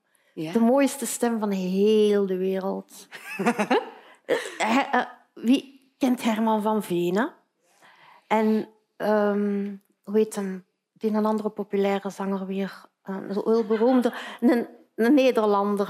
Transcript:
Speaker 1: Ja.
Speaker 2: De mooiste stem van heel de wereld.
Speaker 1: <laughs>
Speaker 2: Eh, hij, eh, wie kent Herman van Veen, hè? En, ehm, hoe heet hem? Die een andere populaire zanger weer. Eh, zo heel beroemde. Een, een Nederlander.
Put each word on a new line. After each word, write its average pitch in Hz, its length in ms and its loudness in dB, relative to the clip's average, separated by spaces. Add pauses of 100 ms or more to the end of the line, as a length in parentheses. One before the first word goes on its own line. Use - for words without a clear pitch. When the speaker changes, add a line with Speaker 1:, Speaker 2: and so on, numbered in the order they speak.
(340)
Speaker 1:
Ja. 160 180 -8
Speaker 2:
De 226 80 2
mooiste 254 460 2
stem 233 320 -2
van 208 120 -2
heel 202 760 2
de 185 100 -2
wereld. 190 560 -4 (440)
Speaker 1:
<laughs> 233 560 0 (340)
Speaker 2:
Eh, 151 100 0 (220)
hij, 226 320 0
eh, 247 160 0 (280)
wie - 640 -2
kent 247 240 0
Herman 220 400 0
van 214 200 0
Veen, 175 340 -2
hè? 240 100 0 (1000)
En, 220 420 0 (280)
ehm, 202 800 -2 (260)
hoe 208 140 -4
heet 214 180 2
hem? 190 300 -8 (280)
Die - 200 -6
een 214 140 0
andere 214 240 -2
populaire 196 600 -2
zanger 196 360 -6
weer. 190 380 -8 (180)
Eh, 190 140 -10 (160)
zo 196 120 -2
heel 226 220 2
beroemde. 226 460 2 (280)
Een, 240 260 2 (280)
een 233 200 4
Nederlander. 208 760 2